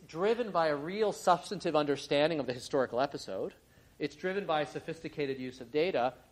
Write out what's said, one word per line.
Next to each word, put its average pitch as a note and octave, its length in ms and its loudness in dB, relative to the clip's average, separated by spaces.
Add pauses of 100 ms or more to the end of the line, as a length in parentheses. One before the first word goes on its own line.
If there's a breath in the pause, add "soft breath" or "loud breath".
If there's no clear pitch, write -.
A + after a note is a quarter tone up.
driven G#3+ 440 0
by E3 160 4
a D3 80 2
real F#3+ 360 0
substantive F3 640 2
understanding D3 640 4
of B2+ 60 -2
the B2 80 -2
historical B2 480 0
episode. C#3 540 -4 (420 soft breath)
It's D3 180 -4
driven F#3 300 -4
by D#3 160 0
a D3 60 -2
sophisticated D3 720 -6
use B2+ 200 -10
of A#2 120 -14
data, D3 420 2 (180)